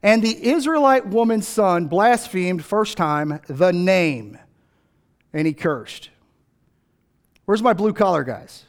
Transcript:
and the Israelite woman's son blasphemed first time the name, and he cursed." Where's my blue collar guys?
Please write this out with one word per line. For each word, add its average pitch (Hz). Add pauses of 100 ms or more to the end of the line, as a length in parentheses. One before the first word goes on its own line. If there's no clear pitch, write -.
and 214
the 220
Israelite 269
woman's 226
son 175
blasphemed 185
first 214
time 151
the 175
name, 170 (960)
and 156
he 156
cursed." 143 (1400)
Where's 214
my 240
blue 208
collar 180
guys? -